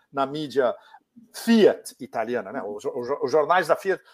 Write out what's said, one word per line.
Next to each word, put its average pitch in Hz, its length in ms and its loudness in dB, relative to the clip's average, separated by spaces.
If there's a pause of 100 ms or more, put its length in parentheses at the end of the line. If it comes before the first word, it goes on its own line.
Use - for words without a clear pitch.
(100)
na 139 140 -4
mídia 135 500 -2 (600)
Fiat 208 680 4
italiana, 113 520 -6
né? 123 100 -8
Os, 104 240 -10
os, 123 220 -6 (140)
os 135 80 -2
jornais 156 360 2
da 156 100 2
Fiat, 190 260 -4 (120)